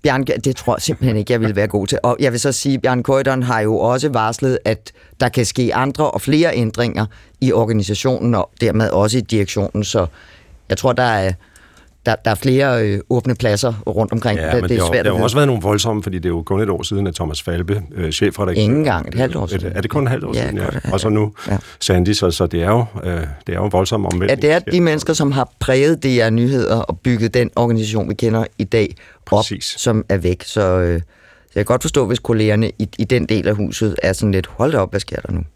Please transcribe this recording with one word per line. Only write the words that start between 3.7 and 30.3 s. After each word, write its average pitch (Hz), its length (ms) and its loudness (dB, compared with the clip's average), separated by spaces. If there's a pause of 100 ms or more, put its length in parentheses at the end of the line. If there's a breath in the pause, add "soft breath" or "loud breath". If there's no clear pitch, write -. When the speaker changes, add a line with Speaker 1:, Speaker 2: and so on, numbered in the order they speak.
Speaker 1:
også 123 320 2
varslet, 120 560 0
at 110 260 -2 (280 soft breath)
der 123 100 2
kan 120 160 2
ske 120 300 0
andre 139 360 0
og 101 100 -4
flere 151 340 2
ændringer 113 500 0 (360 soft breath)
i 127 100 2
organisationen, 110 840 0
og 95 160 0 (100)
dermed 110 280 2
også 107 280 2
i 123 40 2
direktionen. 104 600 -2
Så 98 220 0 (640 loud breath)
jeg 95 80 -14
tror, 127 160 0
der 127 100 2
er, 101 280 2 (760 soft breath)
der, 110 100 2 (100)
der 113 60 2
er 104 40 2
flere, 127 520 2
øh, 101 120 -2 (100)
åbne 123 260 0
pladser 113 380 0 (140)
rundt 107 240 0
omkring. 110 280 -2
Speaker 2:
Ja, 80 120 -2
Speaker 1:
Det, 123 100 2
Speaker 2:
men 92 80 -2
Speaker 1:
det 117 80 2
er 98 40 2
Speaker 2:
der, 87 60 2
Speaker 1:
svært 82 60 0
Speaker 2:
der 123 60 2
Speaker 1:
at - 80 -2
Speaker 2:
har 104 60 2
Speaker 1:
vide. 90 100 2
Speaker 2:
også 110 120 0
været 147 120 4
nogle 120 140 0
voldsomme, 104 420 0
fordi 92 140 -6
det 87 80 -6
er 90 40 2
jo 85 140 -2
kun 98 180 0
et 110 80 0
år 87 140 -2
siden, 101 240 -2
at 85 80 -4
Thomas 78 260 -4
Falbe, 90 400 -2 (140)
øh, 82 160 -4
chefredaktør. 95 500 0
Speaker 1:
Ingen 127 220 2
gang. 104 240 -2
Et - 60 -12
halvt 127 220 -2
år 151 60 -2
Speaker 2:
Er 98 60 -2
det, 95 140 -4
Speaker 1:
siden. 90 160 -6
Speaker 2:
er 101 40 -2
det - 100 -4
kun 147 120 0
et 127 60 0
halvt 123 160 -2
år - 100 -6
Speaker 1:
Ja, 117 60 -2
Speaker 2:
siden, 123 160 -4
ja? 98 60 -4
Speaker 1:
godt - 120 -4
et 127 60 -4
halvt - 120 -4
Speaker 2:
Og 98 60 0
så 107 100 -2
nu 107 140 2
Speaker 1:
år. 104 120 -4 (160 loud breath)
Ja. 98 60 0 (220 loud breath)
Speaker 2:
Sandy, 92 340 2
så, 95 180 2
så 87 160 0
det 85 160 -2
er 87 60 0
jo, 117 160 2 (180)
øh, 92 100 -4
det 80 400 -8
er - 0 -
jo 92 120 -2
en 101 60 -2
voldsom 95 340 0
omvæltning. 92 380 0
Speaker 1:
Ja, 147 40 4
det 170 200 2
er 208 40 -4
de 175 100 4
mennesker, 160 320 0
som 147 180 0
har 135 180 0 (100)
præget 139 440 2
D - 20 -6
R 123 240 2
Nyheder 120 520 2
og - 180 -4
bygget 117 340 0
den 123 220 2
organisation, 110 540 0
vi 107 40 -2
kender 113 320 0 (120)
i 117 60 -2
dag, - 320 0 (260 loud breath)
op, - 40 -20
Speaker 2:
Præcis. 104 400 0 (120)
Speaker 1:
som 110 320 0
er 98 80 2
væk. 90 260 0